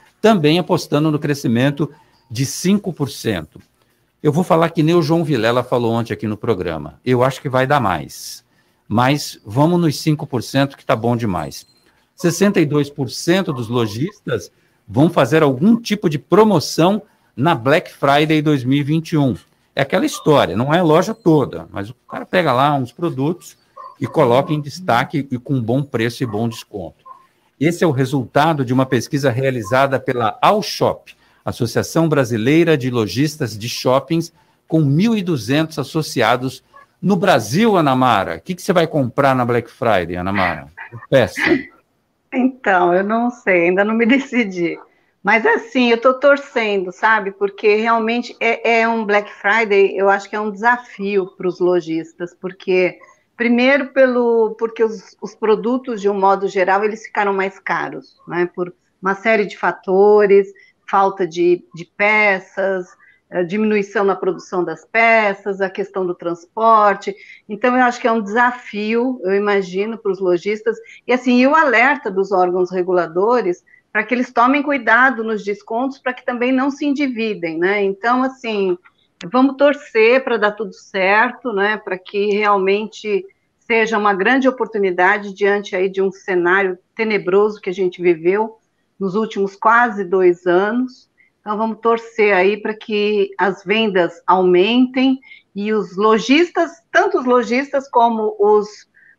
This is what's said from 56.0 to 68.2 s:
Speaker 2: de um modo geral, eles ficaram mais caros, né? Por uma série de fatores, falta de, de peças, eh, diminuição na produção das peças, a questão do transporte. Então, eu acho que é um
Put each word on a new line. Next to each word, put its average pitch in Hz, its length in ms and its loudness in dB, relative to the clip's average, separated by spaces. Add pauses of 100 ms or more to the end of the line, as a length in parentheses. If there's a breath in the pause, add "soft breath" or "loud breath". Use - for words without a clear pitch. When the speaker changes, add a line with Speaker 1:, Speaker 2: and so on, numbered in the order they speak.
Speaker 2:
de 196 80 2
um 202 100 -2
modo 196 280 2
geral, 190 360 0
eles 214 220 -4
ficaram 202 280 -2
mais 196 260 -4
caros, 156 560 -8 (120)
né? 175 280 -4
Por 175 180 -8 (260)
uma 190 140 -2
série 208 320 0
de 196 100 -12
fatores, 196 920 4 (420 soft breath)
falta 196 380 0
de, 175 360 0 (120)
de 165 100 -14 (100)
peças, 196 920 -2 (420 soft breath)
eh, 180 140 -4
diminuição 208 600 -2
na 196 120 2
produção 185 480 -4
das 160 200 -8
peças, 214 800 0
a 190 80 -2
questão 190 340 -6
do 175 120 -4
transporte. 202 1000 2 (320 loud breath)
Então, 247 300 0
eu 254 60 4
acho 240 180 0
que - 60 -2
é 226 40 2
um 226 120 -2